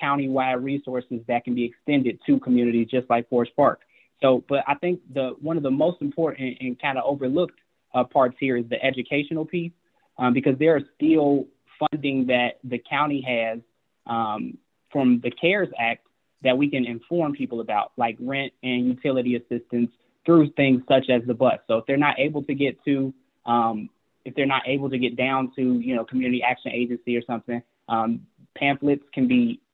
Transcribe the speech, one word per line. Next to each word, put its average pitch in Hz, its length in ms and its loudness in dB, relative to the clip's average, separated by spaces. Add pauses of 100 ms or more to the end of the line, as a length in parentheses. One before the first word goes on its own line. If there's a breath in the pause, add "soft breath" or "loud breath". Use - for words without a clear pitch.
countywide 131 640 -2
resources 127 640 -6
that 120 160 -2
can 123 120 -4
be 120 80 -2
extended 123 640 -2
to 139 140 4
communities 120 500 2
just 127 200 -2
like 117 200 0
Forest 120 260 0
Park. 139 260 2 (400 soft breath)
So, 131 260 4
but 139 200 0
I 143 80 0
think 180 240 -4 (140)
the, 131 280 -4
one 160 160 -2
of 147 60 -4
the 135 80 2
most 156 300 0
important 143 600 -4
and 127 180 -6
kinda 135 240 -2
overlooked, 143 560 -2 (340)
uh, 127 100 2
parts 127 360 2
here 131 180 0
is 117 120 -2
the 120 140 -4
educational 143 640 -2
piece, 170 260 -6 (460)
um, 127 160 2
because 139 260 2
there 160 160 6
are 135 60 0 (140)
still 147 520 4 (320)
funding 143 480 0
that 123 360 0
the 123 140 -6
county 143 440 -2
has, 117 380 -2 (460)
um, 113 520 -4 (340)
from 123 300 4
the 123 100 -4
cares 180 380 0 (100)
Act 113 260 -4 (380)
that 127 140 4
we 143 120 2
can 131 160 -2
inform 143 480 -4
people 123 280 -6
about, 107 360 -4
like 117 220 -2
rent 135 320 -4 (120)
and 123 220 0
utility 127 500 0
assistance 120 560 -4 (340)
through 160 260 8
things 135 360 4
such 135 220 4
as 120 160 4
the 123 80 0
bus. 117 340 2
So 113 100 2
if 113 80 -4
they're 139 120 0
not 147 220 0
able 147 240 -2
to 147 100 -4
get 139 320 -2
to, 135 280 0 (320)
um, 113 440 0 (340)
if 120 120 -12
they're 143 100 0
not 135 220 0
able 135 220 -2
to 131 80 -4
get 120 200 -2
down 131 380 -2
to, 127 260 0
you 127 140 -4
know, 113 100 -4
Community 127 380 -2
Action 123 280 -4
Agency 120 460 -4
or 117 60 -4
something, 120 380 -6 (280)
um, 113 320 -2 (340)
pamphlets 143 480 0 (100)
can 131 140 0
be, 120 320 2 (140)